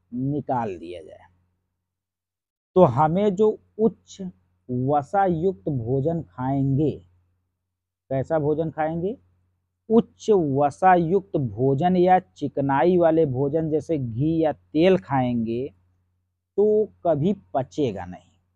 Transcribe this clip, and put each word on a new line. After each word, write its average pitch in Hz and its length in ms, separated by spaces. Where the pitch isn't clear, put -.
निकाल 127 680
दिया 82 240
जाए, - 240
तो 185 100
हमें 160 500
जो 214 140
उच्च - 380
वसा 139 560
युक्त 185 440
भोजन 135 540
खाएंगे, 135 680
कैसा 135 300
भोजन 151 320
खाएंगे? 165 460
उच्च 226 400
वसा 151 640
युक्त 180 440
भोजन 135 600
या 185 220
चिकनाई 143 800
वाले 165 300
भोजन 143 420
जैसे 156 280
घी 135 400
या 156 140
तेल 175 480
खाएंगे 123 680
तो 214 280
कभी 165 280
पचेगा 131 520
नहीं। 87 160